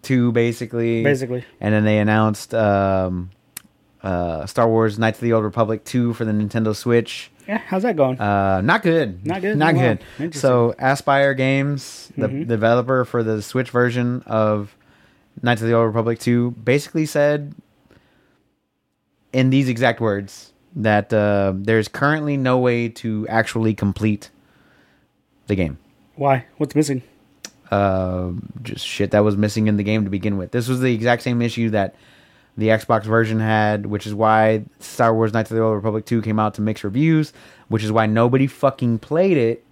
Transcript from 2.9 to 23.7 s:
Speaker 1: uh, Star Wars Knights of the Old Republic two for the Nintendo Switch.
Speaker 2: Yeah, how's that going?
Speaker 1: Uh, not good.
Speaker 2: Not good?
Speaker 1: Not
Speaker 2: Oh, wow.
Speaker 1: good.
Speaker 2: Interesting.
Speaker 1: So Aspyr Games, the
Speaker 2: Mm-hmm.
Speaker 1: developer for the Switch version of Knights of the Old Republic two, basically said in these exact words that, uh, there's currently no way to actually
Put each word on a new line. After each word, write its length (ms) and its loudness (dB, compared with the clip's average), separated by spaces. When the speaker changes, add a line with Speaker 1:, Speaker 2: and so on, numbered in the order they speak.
Speaker 1:
uh, 440 -4
Star 220 0
Wars 300 2
Knights 200 0
of 60 -8
the 100 2
Old 100 2
Republic 400 -2
two 300 -2
for 100 -6
the 80 -2
Nintendo 420 -2
Switch. 560 -2
Speaker 2:
Yeah, 120 -6
how's 240 -4
that 140 0
going? 220 2
Speaker 1:
Uh, 440 0
not 200 2
good. 440 -2
Speaker 2:
Not 160 -4
good? 160 -2
Speaker 1:
Not 160 2
Speaker 2:
Oh, 20 2
wow. 60 2
Speaker 1:
good. 160 2
Speaker 2:
Interesting. 200 -6
Speaker 1:
So 400 2
Aspyr 560 2
Games, 800 -2
the 120 -2
Speaker 2:
Mm-hmm. 160 -6
Speaker 1:
developer 600 2
for 180 -2
the 200 -2
Switch 280 -4
version 540 0
of 500 0
Knights 180 0
of 80 -2
the 60 2
Old 140 4
Republic 320 -2
two, 320 0
basically 520 -2
said 500 -2
in 180 2
these 180 2
exact 320 0
words 520 -4
that, 360 2
uh, 440 2
there's 320 0
currently 480 0
no 220 2
way 300 0
to 400 -6
actually 460 0